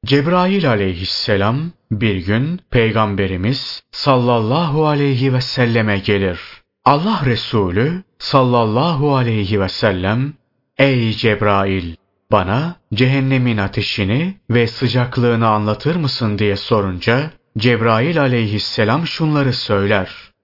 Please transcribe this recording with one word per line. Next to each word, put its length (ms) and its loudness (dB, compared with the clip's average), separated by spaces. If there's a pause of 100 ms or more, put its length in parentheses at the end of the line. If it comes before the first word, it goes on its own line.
Cebrail 640 2
aleyhisselam 1000 -2 (200)
bir 260 0
gün 440 -2 (100)
Peygamberimiz 1200 0
sallallahu 960 0
aleyhi 480 2
ve 60 2
selleme 580 0
gelir. 420 0 (440)
Allah 400 2
Resulü 800 0 (160)
sallallahu 1000 2
aleyhi 440 0
ve 80 0
sellem, 640 -2 (460)
"Ey 340 2
Cebrail, 840 0 (380)
bana 440 0 (180)
cehennemin 640 2
ateşini 760 -2 (160)
ve 160 2
sıcaklığını 840 0
anlatır 480 0
mısın?" 420 -2
diye 180 0
sorunca 760 -2 (280)
Cebrail 640 2
aleyhisselam 840 0
şunları 460 0
söyler 580 0 (340)